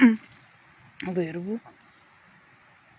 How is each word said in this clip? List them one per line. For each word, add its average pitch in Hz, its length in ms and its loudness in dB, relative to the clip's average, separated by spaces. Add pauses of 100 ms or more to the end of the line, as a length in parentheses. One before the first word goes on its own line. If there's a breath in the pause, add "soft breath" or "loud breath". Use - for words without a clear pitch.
<clears throat> - 1000 -2
Вирву. 180 580 -6 (1400)